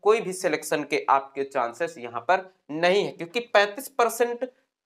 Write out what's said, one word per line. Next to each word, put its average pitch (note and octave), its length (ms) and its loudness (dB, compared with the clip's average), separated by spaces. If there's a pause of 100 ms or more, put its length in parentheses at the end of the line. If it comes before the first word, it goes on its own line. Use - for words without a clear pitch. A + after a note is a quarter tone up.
कोई G#3+ 200 4
भी F3+ 120 -6
सिलेक्शन D3+ 500 -2
के C#3+ 260 -2
आपके C3+ 340 0
चांसेस C3+ 540 -4
यहाँ A#2+ 240 -10
पर F#3 340 0 (160)
नहीं F3 320 2
है, C#3+ 80 -6
क्योंकि E3+ 280 -8
पैंतीस G#3 480 0
परसेंट A#3+ 640 -2 (360)